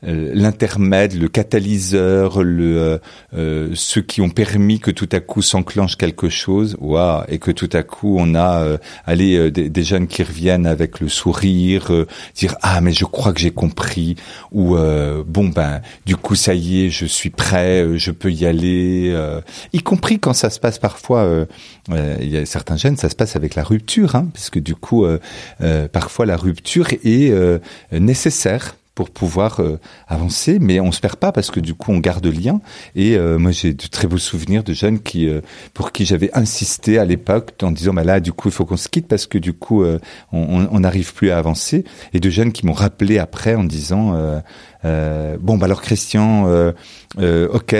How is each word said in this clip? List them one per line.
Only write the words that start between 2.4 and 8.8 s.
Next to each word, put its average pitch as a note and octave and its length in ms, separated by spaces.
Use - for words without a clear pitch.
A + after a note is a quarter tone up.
le, E2+ 380
euh, D#2+ 180
euh, D#2+ 400
ceux - 260
qui - 200
ont F2+ 80
permis G#2 500
que G#2 120
tout F#2+ 200
à G2 80
coup - 220
s'enclenche F#2+ 560
quelque E2+ 320
chose, G2+ 500
waouh, D#2+ 480
et D#2+ 100
que F2+ 140
tout E2+ 220
à E2 100
coup - 340
on E2+ 160
a, E2+ 300
euh, D#2 140